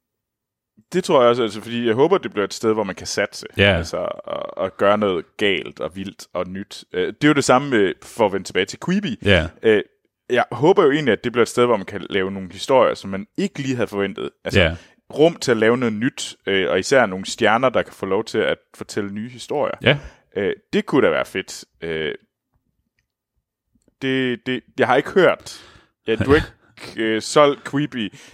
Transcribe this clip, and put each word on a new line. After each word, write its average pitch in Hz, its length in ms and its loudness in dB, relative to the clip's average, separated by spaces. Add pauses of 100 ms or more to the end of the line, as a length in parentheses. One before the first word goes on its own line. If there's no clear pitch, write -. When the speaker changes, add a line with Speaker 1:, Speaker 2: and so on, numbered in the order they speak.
(920)
Speaker 1:
Det 180 120 -2
tror 151 160 4
jeg 120 100 6
også, 123 120 2
altså, 107 180 -4
fordi 117 260 -6
jeg 110 80 4
håber, 147 240 4
det 110 140 -8
bliver 101 120 -2
et 95 100 -6
sted, 110 180 0
hvor 107 120 -2
man 95 100 -8
kan 92 120 -16
satse, - 400 -6 (100)
Speaker 2:
Ja. 98 200 4
Speaker 1:
altså, 82 200 -6 (280)
og, - 340 -10
og 92 180 -4
gøre 104 220 4
noget 92 260 0 (120)
galt 98 440 -2
og 80 160 -8
vildt 95 380 -12
og 90 140 -6
nyt. 95 440 -14
Øh, 90 140 -2
det 104 180 -4
er 151 40 6
jo 151 60 4
det 139 100 0
samme 139 260 2
med, 101 220 4 (100)
for - 240 0
at 92 60 0
vende 95 160 -6
tilbage 95 180 -2
til - 200 -12
Quibi. 185 380 -2
Speaker 2:
Ja. 90 220 4 (160)
Speaker 1:
Øh, 107 200 4 (480)
jeg 120 220 2
håber 160 320 4
jo 139 60 4
egentlig, 143 220 2
at - 120 -2
det 120 80 -4
bliver 117 100 2
et 107 60 2
sted, 123 180 2
hvor 120 100 2
man 95 100 -8
kan 98 240 -10
lave 95 200 -2
nogle 95 220 -10
historier, 107 420 2
som - 160 -12
man 98 160 -8 (120)
ikke 196 200 -4
lige 135 160 -4
havde 113 140 -2
forventet. 98 420 -4 (140)
Altså, 95 160 0
Speaker 2:
Ja. 85 160 2 (380)
Speaker 1:
rum 160 260 2
til - 100 0
at 117 60 4
lave 110 220 4
noget 120 140 -2
nyt, - 440 -6 (100)
øh, 95 240 0
og 90 80 0
især 120 280 2
nogle 95 200 -8
stjerner, 117 420 2
der 107 140 0
kan - 100 -16
få - 140 -10
lov 98 180 -2
til - 140 -6
at 85 200 0 (160)
fortælle - 380 -8
nye 107 180 -10
historier. 123 520 -6
Speaker 2:
Ja. 143 160 2 (380)
Speaker 1:
Øh, 98 160 -2 (200)
det 208 140 -2
kunne 123 200 2
da 85 40 4
være 69 160 0
fedt. - 380 -10 (180)
Øh, 80 320 -4 (1900)
det, 131 440 -2
det, 127 140 -4 (180)
jeg 120 80 4
har 123 100 4
ikke 147 140 0
hørt... - 500 2 (460)
Ja, 113 100 0
du 110 140 0
har 143 40 6
ikke, 160 120 2 (500)
Speaker 2:
<laughs> 110 60 -4
Speaker 1:
øh, 110 200 -2
solgt - 480 2
Quibi 139 480 -4 (160)